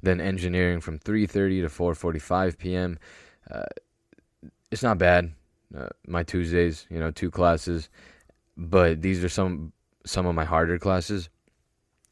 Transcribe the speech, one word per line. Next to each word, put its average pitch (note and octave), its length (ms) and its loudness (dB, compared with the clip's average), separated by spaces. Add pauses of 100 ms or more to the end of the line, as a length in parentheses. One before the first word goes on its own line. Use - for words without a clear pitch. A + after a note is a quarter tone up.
Then F2+ 180 2
engineering F2+ 600 0
from D#2+ 180 -8
three G#2 280 0
thirty F#2+ 340 0
to E2+ 80 -2
four F2 260 -2
forty-five F2 640 -2
P F2+ 160 -6
M. F2+ 240 -4 (520)
Uh, - 120 -10 (1080)
it's - 120 -6
not A2+ 160 2
bad. F2 340 4 (440)
Uh, C2 120 -10 (200)
my E2+ 160 -2
Tuesdays, E2+ 680 0
you E2+ 80 -8
know, D#2+ 140 -2
two E2+ 180 -4
classes, E2+ 580 2 (680)
but E2 440 4
these F2+ 220 0
are F2+ 60 0
some, E2+ 440 -2 (320)
some F2+ 220 -2
of F2 80 2
my D#2+ 100 0
harder E2 320 2
classes. F#2 520 -2 (840)